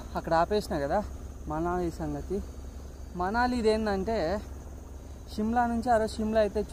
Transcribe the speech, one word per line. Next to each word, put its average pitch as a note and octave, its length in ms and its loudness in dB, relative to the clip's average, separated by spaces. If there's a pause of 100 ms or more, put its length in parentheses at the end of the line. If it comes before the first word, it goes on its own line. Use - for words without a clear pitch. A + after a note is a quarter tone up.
(160)
అక్కడ E3 180 0
ఆపేసిన E3+ 440 2
కదా D#3+ 260 2 (440)
మనాలి F3 420 0
సంగతి. D3+ 500 -4 (760)
మనాలి A#3 420 2
ఇదేంటంటే G#3+ 800 2 (920)
షిమ్లా A#3 320 2
నుంచి, A#3 240 2
ఆ A#3 60 8
రోజు A3 160 4
షిమ్లా A3 280 2
అయితే G#3 320 2